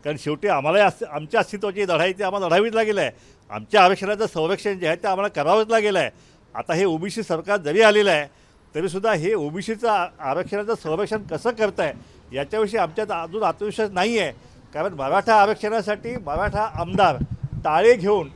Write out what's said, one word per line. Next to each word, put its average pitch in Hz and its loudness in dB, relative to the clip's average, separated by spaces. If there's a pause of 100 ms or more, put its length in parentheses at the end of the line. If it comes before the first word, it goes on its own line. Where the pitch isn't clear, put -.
कारण 147 -4
शेवटी 151 -4
आम्हालाही 170 4
अस-, 190 0
आमच्या 151 -2
अस्तित्वाची 202 -4
लढाई 180 0
ती 196 -6
आम्हाला 190 -2
लढावीच 208 2
लागेल 214 0
आहे. 139 0 (400)
आमच्या 180 4
आरक्षणाचं 196 2
संरक्षण 185 -2
जे 175 -2
आहे 156 0
ते 214 -4
आम्हाला 196 0
करावंच 202 2
लागेल 208 2
आहे. 139 0 (440)
आता 123 -4
हे 185 2
ओबीसी 185 -2
सरकार 175 -2
जरी 170 2
आलेलं 208 6
आहे 151 2 (480)
तरीसुद्धा 190 -2
हे 185 0
ओबीसीचं 202 -4
आ-, 190 2 (120)
आरक्षणाचं 180 -4
संरक्षण 196 -4
कसं 160 -4
करताय 196 -2 (400)
याच्याविषयी 202 -2
आमच्यात 202 -4
अजून 170 -6
आत्मविश्वास 208 -2
नाही 208 0
आहे. 156 -2 (420)
कारण 170 -4
मराठा 170 0
आरक्षणासाठी 214 0
मराठा 190 -4 (120)
आमदार 170 2 (480)
टाळे 180 6
घेऊन 185 0